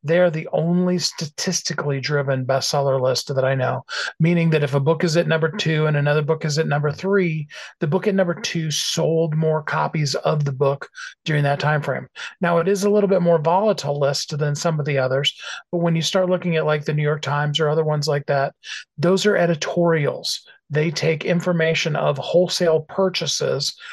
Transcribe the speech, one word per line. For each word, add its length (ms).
they're 260
the 220
only 460
statistically 1000
driven 440
bestseller 560
list 340
that 100
I 100
know, 300
meaning 300
that 120
if 120
a 40
book 260
is 120
at 100
number 240
two 360
and 100
another 260
book 220
is 140
at 100
number 240
three, 560
the 80
book 180
at 80
number 200
two 360
sold 680
more 260
copies 540
of 280
the 80
book 360
during 200
that 160
time 220
frame. 240
Now, 160
it 100
is 160
a 60
little 180
bit 140
more 160
volatile 600
list 400
than 160
some 240
of 80
the 120
others, 360
but 60
when 180
you 60
start 260
looking 280
at, 100
like, 180
the 100
New 80
York 200
Times 360
or 100
other 160
ones 220
like 220
that 260
those 300
are 100
editorials. 1080
They 200
take 340
information 720
of 220
wholesale 640
purchases 920